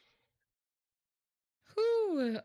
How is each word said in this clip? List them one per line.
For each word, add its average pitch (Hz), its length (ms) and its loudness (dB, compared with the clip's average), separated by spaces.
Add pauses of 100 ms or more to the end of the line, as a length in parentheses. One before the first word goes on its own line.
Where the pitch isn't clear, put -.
(1700)
Whew, 403 720 0